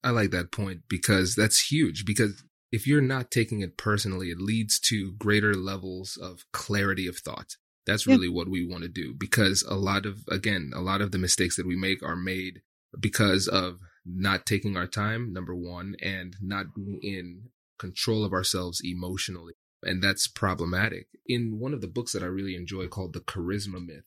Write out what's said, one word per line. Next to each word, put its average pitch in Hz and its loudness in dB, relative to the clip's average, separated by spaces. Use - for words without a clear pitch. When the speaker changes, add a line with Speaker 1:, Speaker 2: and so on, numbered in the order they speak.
Speaker 1:
I 127 2
like 107 4
that 87 -2
point 95 -4
because 92 4
that's - 4
huge. 104 2
Because 104 0
if 110 -2
you're 147 8
not 131 2
taking 110 2
it 90 -6
personally, 95 0
it 85 -6
leads 107 2
to 98 0
greater 104 4
levels 92 -6
of 90 -12
clarity 98 0
of 87 -6
thought. - -12
That's 107 0
Speaker 2:
Yeah. 262 10
Speaker 1:
really 92 6
what 87 0
we 90 0
want 87 -8
to 87 -8
do, 78 -8
because 98 4
a - -2
lot 98 2
of, 104 -8
again, 92 -2
a - -4
lot 95 0
of 101 0
the 95 0
mistakes 90 2
that 90 -2
we 90 0
make 95 0
are 82 -4
made 92 -4
because 95 4
of 92 0
not 92 0
taking 101 0
our 90 0
time, 110 -2
number 90 -6
one, 87 -8
and 92 -6
not 98 -4
being 98 -8
in 95 -8
control 107 0
of 92 0
ourselves 90 0
emotionally. 90 -6
And 92 0
that's 98 4
problematic. 92 0
In 117 0
one 131 -4
of 117 -6
the 87 -8
books 117 -4
that 92 -2
I 90 -4
really 95 -4
enjoy 90 -6
called 90 -6
The 85 -8
Charisma 95 -4
Myth 78 -16